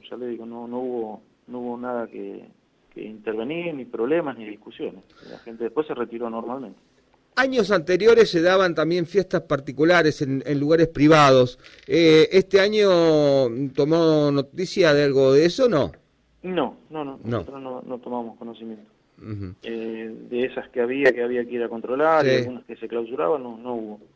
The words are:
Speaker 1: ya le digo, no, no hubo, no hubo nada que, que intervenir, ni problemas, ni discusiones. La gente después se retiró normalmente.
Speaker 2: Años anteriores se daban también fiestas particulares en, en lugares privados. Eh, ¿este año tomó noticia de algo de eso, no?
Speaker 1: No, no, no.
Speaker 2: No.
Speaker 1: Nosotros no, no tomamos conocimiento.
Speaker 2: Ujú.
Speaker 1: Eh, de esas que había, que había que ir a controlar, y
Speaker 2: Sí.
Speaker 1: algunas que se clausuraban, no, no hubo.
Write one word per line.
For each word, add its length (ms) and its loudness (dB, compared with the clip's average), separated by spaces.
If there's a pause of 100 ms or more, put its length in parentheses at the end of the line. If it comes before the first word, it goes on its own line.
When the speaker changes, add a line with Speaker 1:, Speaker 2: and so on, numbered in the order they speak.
(100)
Speaker 1:
ya 60 -14
le 120 -10
digo, 180 -12
no, 200 -14
no 140 -10
hubo, 420 -10 (240)
no 140 -14
hubo 180 -10
nada 300 -8
que, 360 -16 (480)
que 120 -16
intervenir, 680 -8
ni 120 -12
problemas, 520 -4
ni 100 -16
discusiones. 580 -14 (260)
La 80 -18
gente 240 -14
después 240 -4
se 80 -8
retiró 340 -8
normalmente. 500 -12 (580)
Speaker 2:
Años 340 0
anteriores 600 4
se 120 0
daban 320 2
también 320 0
fiestas 360 -2
particulares 800 2
en, 220 -4
en 140 -2
lugares 300 4
privados. 720 6 (260)
Eh, 460 6
¿este 280 4
año 280 2 (880)
tomó 560 2
noticia 600 0
de 120 4
algo 300 4
de 100 6
eso, 240 2
no? 240 0 (500)
Speaker 1:
No, 360 -4 (120)
no, 140 -10
no. 180 -14
Speaker 2:
No. 160 -6
Speaker 1:
Nosotros 240 -12
no, 200 -12
no 180 -12
tomamos 380 -10
conocimiento. 520 -16 (260)
Speaker 2:
Ujú. 460 -12
Speaker 1:
Eh, 500 -10 (160)
de 160 -4
esas 260 -10
que 100 -8
había, 320 0
que 100 -4
había 220 -4
que 80 -12
ir 100 -6
a 60 -6
controlar, 580 0
y 40 2
Speaker 2:
Sí. 60 2
Speaker 1:
algunas 280 -8
que 120 -18
se 120 -14
clausuraban, 540 -4
no, 140 -14
no 180 -10
hubo. 260 -12 (160)